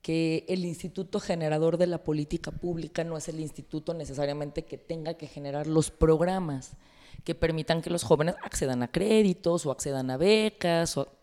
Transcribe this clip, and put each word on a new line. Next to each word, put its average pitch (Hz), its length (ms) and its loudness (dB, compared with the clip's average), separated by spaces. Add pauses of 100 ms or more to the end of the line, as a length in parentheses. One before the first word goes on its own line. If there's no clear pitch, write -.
que 165 480 0
el 185 160 -2
instituto 170 560 -6
generador 160 560 0
de 175 120 4
la 170 160 -4
política 156 480 -4
pública 165 520 -6
no 165 120 -8
es 151 120 -10
el 160 120 -8
instituto 156 540 -8
necesariamente 147 720 -4
que - 140 -14
tenga 165 360 -8
que 156 140 -14
generar 143 380 -6
los 156 240 4
programas 160 840 2 (520)
que 165 120 -4
permitan 160 460 0
que 170 80 -6
los 170 120 0
jóvenes 156 400 4
accedan 127 400 -2
a 120 80 -4
créditos 185 760 4
o 147 60 0
accedan 131 400 -4
a 127 60 -2
becas, 175 800 2
o, 143 100 -2 (160)